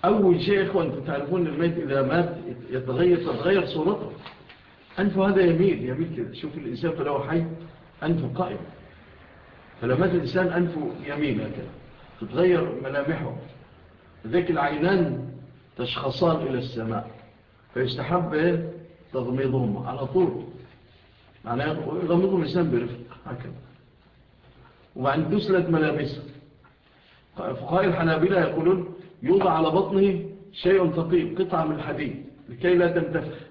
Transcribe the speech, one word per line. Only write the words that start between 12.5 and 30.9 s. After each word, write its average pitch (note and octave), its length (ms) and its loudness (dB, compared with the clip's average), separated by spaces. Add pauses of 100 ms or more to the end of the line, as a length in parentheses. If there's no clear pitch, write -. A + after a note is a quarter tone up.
ملامحه. C#3 520 -4 (920)
ذاك E3 240 0
العينان D3+ 760 0 (500)
تشخصان C3+ 680 0
إلى C3 120 -2
السماء، A2+ 520 -6 (640)
فيستحب D3 600 -2
إيه؟ E3 360 2 (420)
تغميضهم B2 720 -2
على C#3 200 -6
طول. - 360 2 (1000)
معناه C3+ 280 -2 (320)
يغمضهم F3+ 380 2
الإنسان D3+ 280 0
برفق A#2+ 280 -2 (280)
هكذا، - 260 -10 (1400)
وبعدين C#3 340 0
تسلت F#3 400 2
ملابسه. D#3 520 0 (1120)
فقهاء - 480 -2
الحنابلة E3+ 560 2
يقولون: E3 540 2 (280)
"يوضع F#3 280 4
على D#3+ 200 2
بطنه F#3+ 540 2 (280)
شيء F3+ 400 4